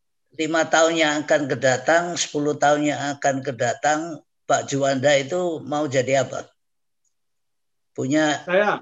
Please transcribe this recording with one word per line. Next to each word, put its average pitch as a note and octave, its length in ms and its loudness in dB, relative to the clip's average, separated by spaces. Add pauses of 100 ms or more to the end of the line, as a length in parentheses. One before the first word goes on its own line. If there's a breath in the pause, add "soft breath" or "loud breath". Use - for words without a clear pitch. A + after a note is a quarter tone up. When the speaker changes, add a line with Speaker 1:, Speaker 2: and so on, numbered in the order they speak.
(320)
Speaker 1:
lima D#3+ 340 -2
tahun E3 300 4
yang D#3 260 2
akan D3 240 0
kedatang, C3 580 2 (120)
sepuluh D3 400 -2
tahun D3 320 2
yang C3+ 140 -2 (180)
akan C3+ 240 0
kedatang, C3 560 -2 (440)
Pak A#2+ 240 0
Juanda C#3 460 0
itu D#3 480 0
mau D3 240 -4
jadi C3 380 2
apa? - 240 -8 (1400)
Punya D3 520 0
Speaker 2:
Saya. F#3 380 0